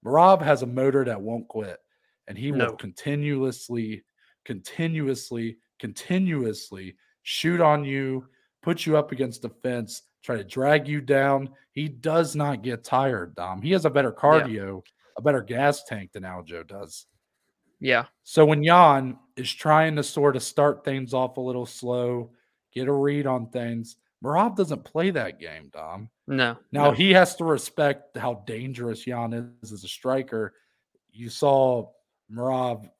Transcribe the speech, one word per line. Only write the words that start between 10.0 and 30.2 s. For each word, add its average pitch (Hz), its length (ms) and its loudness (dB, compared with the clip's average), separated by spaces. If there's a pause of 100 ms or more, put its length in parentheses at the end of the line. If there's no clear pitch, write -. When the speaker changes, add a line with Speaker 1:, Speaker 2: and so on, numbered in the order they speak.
Speaker 1:
try 123 140 -6
to 101 80 -8
drag 139 420 2
you 147 140 -4
down. 135 500 2 (220)
He 151 160 -4
does 156 480 0
not 143 260 -2
get 120 220 -6
tired, 127 500 0
Dom. 92 280 -8
He 160 100 0
has 180 120 2
a 151 60 4
better 131 260 2
Speaker 2:
Yeah. - 60 -12
Speaker 1:
cardio, 107 600 2 (340)
a 110 60 -12
better 139 200 2
gas 135 420 0
tank 98 280 -12
than 95 120 -14
Aljo 87 420 -14
does. 98 400 -16 (720)
Speaker 2:
Yeah. 123 260 0 (180)
Speaker 1:
So 156 200 6
when 151 180 4
Jan 147 560 6 (180)
is 127 140 -8
trying 156 460 2
to 147 60 -2
sort 143 340 0
of 123 60 -6
start - 420 0
things 135 300 -6
off 127 240 -2
a - 20 -8
little 123 260 -6
slow, 123 680 -6 (400)
get 127 160 -6
a 143 40 0
read 143 340 0
on 123 220 -2
things, 117 480 -8 (260)
Merab 185 320 0
doesn't 151 300 -2
play 175 260 -2
that 104 300 -6
game, 78 320 -16
Dom. 85 380 -14 (160)
Speaker 2:
No, 127 320 -2 (140)
Speaker 1:
Now, 147 140 2
Speaker 2:
no. 143 60 8
Speaker 1:
he 185 200 4
has 180 240 8
to 170 80 -6
respect 147 760 -2
how 120 280 -6
dangerous 120 580 -8
Jan 117 280 -4 (300)
is 104 100 -16
as 95 100 -14
a 90 60 -14
striker. 127 680 -4 (560)